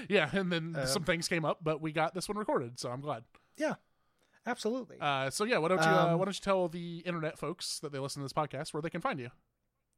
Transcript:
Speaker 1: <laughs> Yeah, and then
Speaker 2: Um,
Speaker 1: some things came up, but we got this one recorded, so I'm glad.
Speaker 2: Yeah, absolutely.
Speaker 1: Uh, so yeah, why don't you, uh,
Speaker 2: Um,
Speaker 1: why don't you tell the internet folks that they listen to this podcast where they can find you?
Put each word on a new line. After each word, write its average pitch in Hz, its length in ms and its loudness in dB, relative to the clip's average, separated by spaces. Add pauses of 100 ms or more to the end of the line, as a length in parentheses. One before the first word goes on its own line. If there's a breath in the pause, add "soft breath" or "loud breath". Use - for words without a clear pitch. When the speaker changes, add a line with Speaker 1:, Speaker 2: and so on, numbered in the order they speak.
Speaker 1:
<laughs> 208 80 -8
Yeah, 175 240 4
and 185 180 2
then 165 260 0
Speaker 2:
Um, 135 120 0
Speaker 1:
some 165 160 0
things 170 240 0
came 165 160 2
up, 160 180 2
but 156 180 0
we 160 120 -2
got 160 200 2
this 180 160 -4
one 208 100 -4
recorded, 185 420 0
so 131 100 -4
I'm 127 100 -6
glad. 139 220 -4 (340)
Speaker 2:
Yeah, 285 180 0 (720)
absolutely. 233 540 -4
Speaker 1:
Uh, 135 300 0
so - 140 -2
yeah, 226 140 2
why 160 100 4
don't 185 140 6
you, - 60 6
uh, 165 240 8
Speaker 2:
Um, 170 60 4
Speaker 1:
why 185 60 2
don't 196 100 -2
you - 80 -10
tell 190 260 4
the 170 300 -8
internet 165 420 -4
folks - 400 -6
that 151 120 -8
they 139 60 -6
listen 139 240 -6
to - 20 -4
this 131 80 -6
podcast 147 400 -2
where 151 100 -4
they 160 80 -4
can 175 100 -6
find 233 180 -2
you? 120 120 -10 (680)